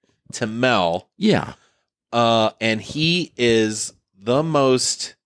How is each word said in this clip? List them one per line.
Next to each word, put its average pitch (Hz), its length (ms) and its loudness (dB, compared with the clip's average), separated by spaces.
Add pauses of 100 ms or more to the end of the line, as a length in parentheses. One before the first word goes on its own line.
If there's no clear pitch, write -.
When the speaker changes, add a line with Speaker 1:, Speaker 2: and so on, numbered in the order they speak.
(340)
Speaker 1:
to 120 120 -6
Mel. 110 680 -2
Speaker 2:
Yeah. 180 380 0 (580)
Speaker 1:
Uh, 117 380 2 (100)
and 110 220 -2
he 160 560 -2
is 113 560 0 (240)
the 120 240 0
most 139 720 0 (120)